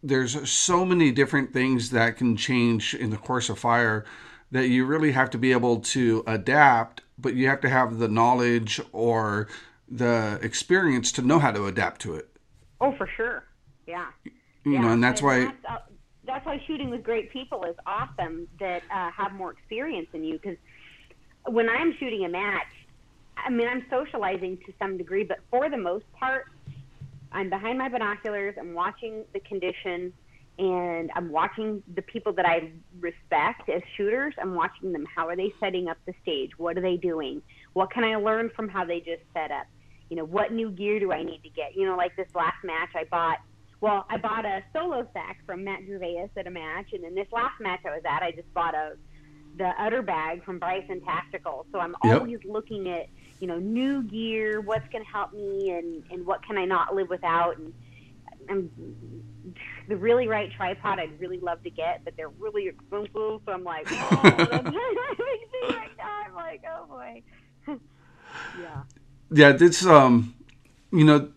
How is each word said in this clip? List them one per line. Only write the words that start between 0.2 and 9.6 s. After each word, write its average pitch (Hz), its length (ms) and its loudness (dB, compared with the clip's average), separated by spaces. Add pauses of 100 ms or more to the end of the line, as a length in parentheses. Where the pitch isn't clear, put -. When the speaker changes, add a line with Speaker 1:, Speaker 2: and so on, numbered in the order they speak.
Speaker 1:
so 180 360 4
many 170 260 6
different 135 420 2
things 127 360 2
that 117 280 2
can 117 200 4
change 117 560 2
in 117 160 -4
the 107 80 -2
course 123 320 -2
of 107 80 -4
fire 117 480 2 (460)
that 131 160 2
you 127 180 4
really 151 260 2
have 131 200 2
to 120 80 -4
be 127 120 4
able 120 280 4
to 113 480 2
adapt, 117 720 6 (160)
but 127 160 -2
you 127 140 4
have 135 140 2
to 135 80 2
have 123 280 2
the 117 100 2
knowledge 117 720 4 (120)
or 110 560 2 (420)